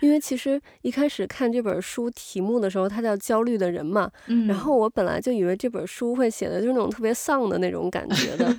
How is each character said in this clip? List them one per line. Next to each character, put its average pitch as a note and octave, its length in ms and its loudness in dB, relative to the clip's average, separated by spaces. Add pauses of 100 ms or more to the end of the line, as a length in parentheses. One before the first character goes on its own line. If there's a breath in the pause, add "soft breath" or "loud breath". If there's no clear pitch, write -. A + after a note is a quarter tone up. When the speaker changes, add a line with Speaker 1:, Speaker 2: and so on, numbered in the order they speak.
Speaker 1:
因 D4 100 6
为 D4+ 80 6
其 C#4 160 -4
实 C#4 240 -2 (220 loud breath)
一 B3 100 -4
开 C#4 160 2
始 A3 200 -2
看 A#3 260 -2
这 B3 80 0
本 F#3+ 220 0
书 A#3+ 300 -4
题 - 280 -8
目 A3 180 2
的 G3 120 0
时 F#3+ 80 -2
候， F#3+ 100 2
它 G#3+ 140 -4
叫 A3+ 160 2
《焦 A3 240 2
虑 A#3+ 160 2
的 F3+ 120 2
人》 D#3+ 180 -4
嘛， F#3+ 220 2 (160 loud breath)
Speaker 2:
嗯。 A#3 200 2
Speaker 1:
然 G3+ 100 2
后 C#4 180 2
我 A3 140 4
本 A3 160 0
来 E3 160 0
就 B3+ 100 -2
以 G#3+ 140 2
为 F3 100 2
这 A#3+ 140 -2
本 F#3 180 -6
书 A#3+ 280 -4
会 B3 160 2
写 F#3 180 -4
的 F3+ 140 -2
就 A#3 60 0
是 C4 40 2
那 B3+ 60 2
种 A3 100 2
特 A3+ 140 -6
别 A3 100 2
丧 C4 340 0
的 F#3 120 0
那 F3+ 120 2
种 F3 200 -2
感 - 180 -6
觉 - 300 0
的， A#3+ 200 2